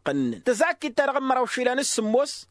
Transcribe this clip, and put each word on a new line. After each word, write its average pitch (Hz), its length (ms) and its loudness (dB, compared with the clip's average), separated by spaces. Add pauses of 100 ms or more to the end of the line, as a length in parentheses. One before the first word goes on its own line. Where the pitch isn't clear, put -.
قنن. 135 380 -2
تزاكي 302 460 0
ترغم 269 380 0
مراوشيلان 254 520 0
السموس، 247 720 0